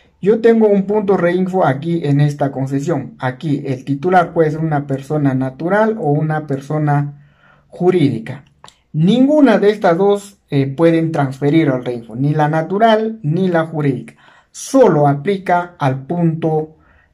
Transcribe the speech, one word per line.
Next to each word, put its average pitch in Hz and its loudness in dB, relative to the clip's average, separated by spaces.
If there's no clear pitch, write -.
Yo 214 2
tengo 226 4
un 202 2
punto 196 0
reinfo 180 0
aquí 165 -2
en 143 2
esta 147 0
concesión. 135 -4
Aquí 135 -6
el 131 -6
titular 175 0
puede 160 4
ser 156 -6
una 151 -2
persona 139 -2
natural 175 -2
o 151 -2
una 156 -2
persona 143 -4
jurídica. 135 0
Ninguna 247 4
de 202 4
estas 190 0
dos, 202 0
eh, 139 0
pueden 165 2
transferir 147 0
al 127 -2
reinfo, 117 -8
ni 139 0
la 151 0
natural 214 0
ni 170 -2
la 165 0
jurídica. 143 -4
Solo 170 2
aplica 175 -2
al 131 -2
punto 160 -2